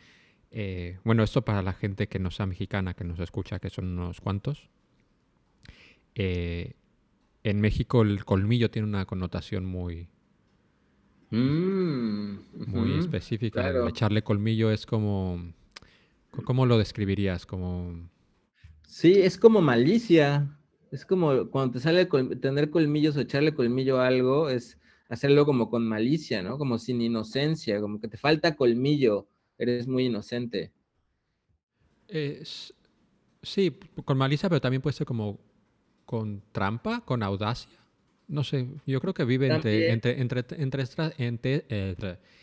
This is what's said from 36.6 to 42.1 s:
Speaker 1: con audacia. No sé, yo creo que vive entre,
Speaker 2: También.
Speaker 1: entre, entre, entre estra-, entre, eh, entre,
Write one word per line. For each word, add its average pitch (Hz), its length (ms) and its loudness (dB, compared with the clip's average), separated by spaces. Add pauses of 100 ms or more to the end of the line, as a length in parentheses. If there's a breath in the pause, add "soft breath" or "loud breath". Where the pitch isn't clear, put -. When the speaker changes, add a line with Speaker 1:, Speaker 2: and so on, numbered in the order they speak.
Speaker 1:
con 123 220 -4
audacia. 101 560 -4 (480)
No 147 160 -2
sé, 127 240 -2 (180)
yo 131 160 -2
creo 190 120 -2
que 156 120 -2
vive 127 220 2
entre, 131 340 2
Speaker 2:
También. 110 100 4
Speaker 1:
entre, 123 300 0
entre, 123 240 -2 (120)
entre 135 260 -4
estra-, 160 340 -4
entre, 127 520 -2
eh, 98 220 -2
entre, 92 280 -8 (240 soft breath)